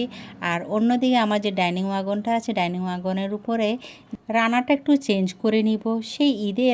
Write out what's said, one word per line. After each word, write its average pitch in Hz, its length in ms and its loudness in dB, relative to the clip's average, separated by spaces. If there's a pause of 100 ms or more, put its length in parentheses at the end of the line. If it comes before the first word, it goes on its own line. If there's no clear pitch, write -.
(420)
আর 170 180 -2 (160)
অন্যদিকে 247 500 4
আমার 208 200 0
যে 202 140 0
ডাইনিং 180 280 0
ওয়াগনটা 196 500 -2
আছে, 233 220 -4
ডাইনিং 180 240 -2
ওয়াগনের 185 560 -4
উপরে 226 300 -2 (680)
রানাটা 233 380 2
একটু 277 180 2 (160)
চেঞ্জ 196 200 2 (140)
করে 220 260 2
নিব। 220 160 0 (300)
সেই 285 180 4 (160)
ঈদে 202 260 0